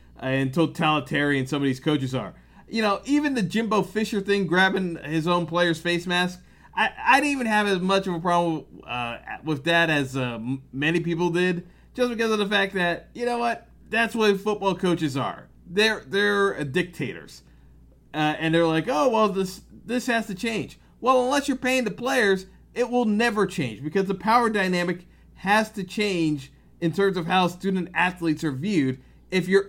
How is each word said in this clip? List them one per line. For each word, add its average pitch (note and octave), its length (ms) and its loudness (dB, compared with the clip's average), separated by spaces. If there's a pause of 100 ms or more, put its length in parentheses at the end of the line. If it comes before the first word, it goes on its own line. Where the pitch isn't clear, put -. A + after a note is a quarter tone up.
(200)
and C3 340 -2
totalitarian D3 920 0
some C#3+ 160 -2
of - 20 2
these C3 140 0
coaches C3+ 340 0
are. G#2 220 -6 (340)
You A3 140 -2
know, G3+ 220 0
even D4 280 2
the B3+ 80 -2
Jimbo G#3 400 0
Fisher G#3 400 -2
thing, G3+ 240 0
grabbing F#3 520 2
his D#3 300 -2
own F3 200 2
player's E3 320 2
face F3 260 -2
mask, F3+ 360 -2 (340)
I, G#3+ 160 0 (120)
I B3+ 180 6
didn't C#4+ 100 0
even C4 160 -2
have G#3+ 180 2
as G3 140 0
much F#3+ 260 2
of F#3 80 -2
a E3+ 60 -4
problem, E3+ 460 0 (200)
uh, A#2+ 320 -8 (260)
with C#3+ 200 -4
that E3+ 260 4
as, C#3 260 0
uh, B2 200 -2
m-, B2 260 -6 (100)
many D3+ 280 0
people E3+ 320 -2
did, F3 340 0 (300)
just B3 160 0
because A3+ 200 0
of A3 60 0
the G#3 100 0
fact G3 280 0
that, F3 400 -2
you A#3+ 100 -4
know A#3+ 140 -2
what, A#3 280 -4 (220)
that's A3+ 240 0
what G#3 260 4
football G3 360 0
coaches E3 420 0
are. G#2+ 300 -6 (180)
They're, G#3 400 0
they're, G3 540 2
uh, D3+ 60 -2
dictators. C3+ 760 -6 (720)
Uh, D3+ 240 0
and D#3+ 160 -2
they're E3+ 140 4
like, D#3+ 200 0
"Oh, C#4 220 2
well, A3 200 2
this, F#3 320 -4 (240)
this B3 200 -2
has A#3 220 0
to G3 80 -8
change." G#3+ 420 -6 (240)
Well, B3+ 240 4
unless C#4 220 0
you're C4 100 0
paying B3+ 280 0
the G#3 60 -2
players, G#3+ 540 0 (280)
it A#3+ 160 0
will B3 160 2
never G#3+ 400 2
change B2 360 -4
because E3 240 0
the F#3+ 80 -2
power A3+ 360 2
dynamic F3+ 560 -2 (300)
has G#3+ 360 0
to G3+ 140 -8
change E3+ 640 -2 (300)
in E3+ 100 0
terms G3 240 2
of F3 100 -4
how F3+ 220 2
student F3+ 460 -4
athletes E3+ 500 -2
are D#3 80 0
viewed C3+ 480 0 (320)
if F#3 160 0
you're G3 220 4